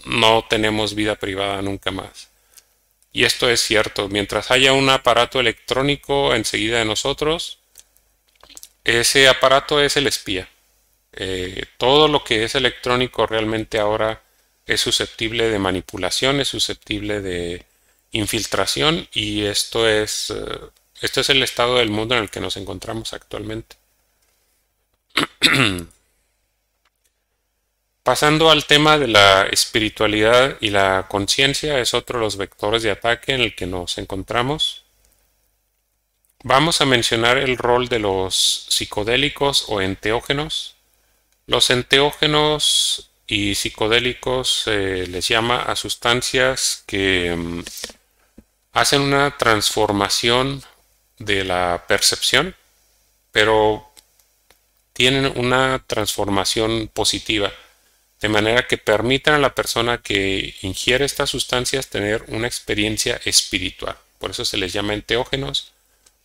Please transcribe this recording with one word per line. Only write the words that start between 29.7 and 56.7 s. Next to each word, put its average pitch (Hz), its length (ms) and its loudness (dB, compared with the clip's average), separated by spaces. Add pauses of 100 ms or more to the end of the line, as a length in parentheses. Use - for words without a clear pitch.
y 110 80 0
la 98 400 2
conciencia, 139 720 0
es 113 140 0
otro 123 260 -4
de 113 60 0
los 98 120 -4
vectores 104 460 -2
de 110 80 0
ataque 117 420 -2
en 127 80 0
el 110 120 0
que - 120 -8
nos 90 320 -6
encontramos. 117 840 -4 (1600)
Vamos 139 360 2
a 156 60 2
mencionar 120 520 2
el 131 200 0
rol 120 320 2
de 123 100 0
los 95 720 0
psicodélicos 131 960 0
o 104 140 -2
enteógenos. 117 960 -4 (720)
Los 123 220 2
enteógenos 147 1400 2 (180)
y 101 280 0
psicodélicos 120 1080 -2
se 95 440 -2
les 90 200 -6
llama 117 360 2
a 107 120 -2
sustancias 127 1120 -2
que, 95 500 0
mm, 85 280 -6 (1120)
hacen 139 280 2
una 139 360 0
transformación 113 1300 0 (560)
de 101 260 -2
la 90 420 -2
percepción, 123 680 0 (760)
pero 107 580 2 (1040)
tienen 135 440 2
una 127 500 0
transformación 107 1080 -2